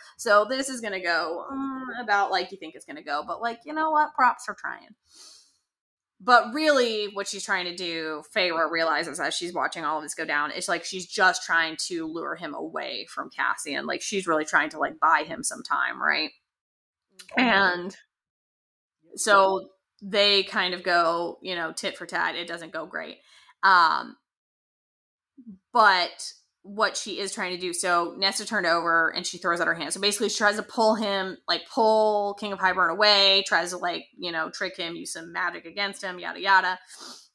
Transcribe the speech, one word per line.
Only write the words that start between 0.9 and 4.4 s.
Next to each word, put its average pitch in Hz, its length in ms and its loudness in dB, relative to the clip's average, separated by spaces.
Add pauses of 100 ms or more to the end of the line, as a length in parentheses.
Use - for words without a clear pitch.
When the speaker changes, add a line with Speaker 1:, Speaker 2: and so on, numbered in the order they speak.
Speaker 1:
go, 170 500 -2
mm, 262 500 -8
about 202 300 0
like 185 200 -2
you 190 60 -14
think 160 160 -16
it's - 100 -20
gonna 151 180 -16
go. 147 240 -4
But, 175 140 -8
like, 233 240 -4
you 302 100 -12
know 311 160 0
what? 302 240 2
Props 247 300 2